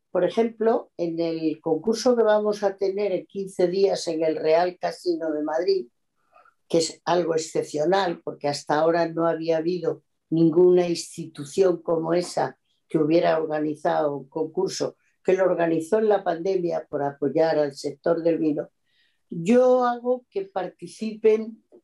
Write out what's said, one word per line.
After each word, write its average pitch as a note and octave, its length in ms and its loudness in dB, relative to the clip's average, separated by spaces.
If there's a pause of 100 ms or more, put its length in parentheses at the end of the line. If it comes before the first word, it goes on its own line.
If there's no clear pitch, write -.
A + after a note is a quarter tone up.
(100)
por F3+ 140 0
ejemplo, A3+ 720 0
en E3 240 -4
el D#3+ 400 -2
concurso A3 560 0
que A3+ 60 2
vamos G#3 420 2
a G3 120 0
tener G3 360 -2
en F3 140 -6
quince F#3+ 420 -2
días F#3 400 0
en D#3+ 140 -2
el D#3 140 0
Real E3 420 2
Casino E3 540 -4
de D3+ 100 -4
Madrid, F3 440 -2 (840)
que E3 100 2
es - 260 -2
algo E3 300 0
excepcional, E3 880 -2
porque - 260 -6
hasta D3 300 -2
ahora E3 300 2
no E3 180 -2
había D#3+ 320 0
habido D#3+ 440 -2 (280)
ninguna F3 580 6
institución E3+ 960 -2
como E3 320 -2
esa D#3+ 440 -4 (300)
que F3 100 -2
hubiera E3 400 2
organizado D3+ 800 -2
un C3+ 120 -12
concurso, D#3+ 680 -4 (280)
que F#3+ 100 4
lo F#3+ 100 2
organizó E3+ 540 2
en A3 100 2
la G3 160 2
pandemia E3+ 680 -2
por C#3+ 120 -4
apoyar D3 560 0
al C#3+ 160 0
sector E3 480 -4
del E3 160 2
vino, D#3 320 -2 (640)
yo B3 520 4
hago A#3+ 440 -2
que G3 140 -6
participen G#3+ 1200 -2 (200)